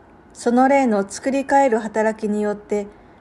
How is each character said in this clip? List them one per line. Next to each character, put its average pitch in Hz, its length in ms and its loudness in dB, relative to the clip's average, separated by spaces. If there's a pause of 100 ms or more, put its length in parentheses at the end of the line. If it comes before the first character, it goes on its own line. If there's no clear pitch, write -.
(320)
そ - 180 -4
の 247 160 4
霊 269 200 4
の 202 220 0
作 - 220 -6
り 269 140 -2
変 277 220 4
え - 20 2
る 220 100 2
働 220 400 -2
き 214 100 -4
に 208 140 -2
よ 208 100 -2
っ 208 40 -10
て、 208 320 -6 (320)